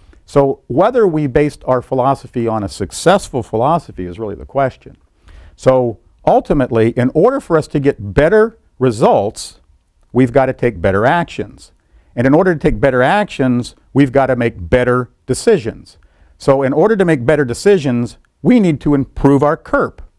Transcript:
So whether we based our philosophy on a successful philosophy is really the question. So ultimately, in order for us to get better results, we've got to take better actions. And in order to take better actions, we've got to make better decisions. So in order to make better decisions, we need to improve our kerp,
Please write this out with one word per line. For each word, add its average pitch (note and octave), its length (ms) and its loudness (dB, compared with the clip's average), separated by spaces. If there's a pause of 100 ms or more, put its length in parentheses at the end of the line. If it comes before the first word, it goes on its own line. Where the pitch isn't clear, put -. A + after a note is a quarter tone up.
(240)
So C#3 440 0
whether G#3 400 0
we D#3 180 -2
based C#3+ 400 -2
our B2+ 160 0
philosophy B2+ 640 -2
on A2 160 -2
a F#2+ 60 -6
successful - 760 -2
philosophy A#2+ 600 -4
is A2 160 -12
really G#2 160 -10
the C2 80 -16
question. - 540 -6 (580)
So B2+ 420 2 (260)
ultimately, B2+ 640 0
in B2+ 220 -2
order B3 280 0
for E3+ 160 -2
us D3+ 120 0
to D3+ 120 -2
get G#2+ 340 -4
better G3+ 440 2 (200)
results, B2 800 -2 (540)
we've B2 200 2
got C3 140 2
to B2+ 60 -4
take A#2 280 -4
better G2 240 0
actions. D3 680 -4 (420)
And B2 140 0
in C#3 60 4
order F3+ 200 2
to C#3+ 60 -8
take B2+ 180 -2
better B2+ 240 0
actions, C3 720 -2 (180)
we've C3+ 200 2
got C3+ 140 2
to B2+ 100 0
make A#2 320 -4
better B2 420 0 (160)
decisions. B2 720 -2 (400)
So C#3 240 2
in C3 100 -2
order F#3+ 220 2
to F#3+ 120 0
make C#3 200 0
better D3 200 2
decisions, B2 720 0 (240)
we A3 180 4
need E3+ 220 0
to D3 120 2
improve C#3 480 0
our D3+ 140 0
kerp, - 460 -6 (160)